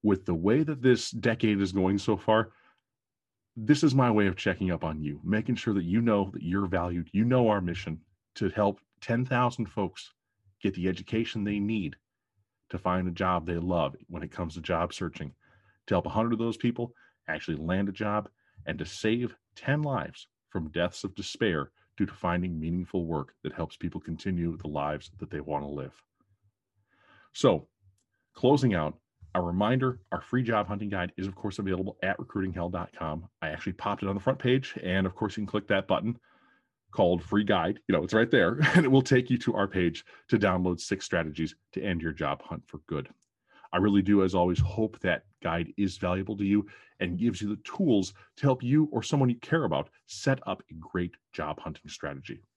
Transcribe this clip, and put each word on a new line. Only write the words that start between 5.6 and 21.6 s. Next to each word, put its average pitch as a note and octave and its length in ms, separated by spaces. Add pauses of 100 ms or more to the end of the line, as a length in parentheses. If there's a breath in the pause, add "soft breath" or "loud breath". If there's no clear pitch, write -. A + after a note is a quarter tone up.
that F#2+ 120
you G2+ 160
know G2+ 320
that - 100
you're F#2+ 240
valued. F2 460
You G#2 100
know B2 260
our G2+ 120
mission F2 380 (360)
to G2 140
help G2+ 300 (220)
ten A#2+ 240
thousand B2 420
folks - 440 (500)
get F#2+ 140
the F2 120
education G2+ 560
they G#2 160
need G2+ 360 (760)
to - 80
find F#2 300
a F2 40
job F2 360
they F2 80
love E2+ 400 (120)
when E2+ 140
it D#2 100
comes D#2+ 240
to E2+ 60
job E2+ 320
searching, D#2 400 (520 soft breath)
to - 80
help F2 140
a - 20
hundred A#2 240
of A2+ 60
those A#2 180
people A#2+ 360 (340 soft breath)
actually D#2 300
land F#2 300
a G2 40
job, G#2 360 (380 soft breath)
and D#2+ 140
to F2+ 60
save A#2 500 (200)
ten D3 260
lives C3 460 (220)
from D#2+ 200
deaths F2 340
of F#2+ 120
despair F2+ 560 (240)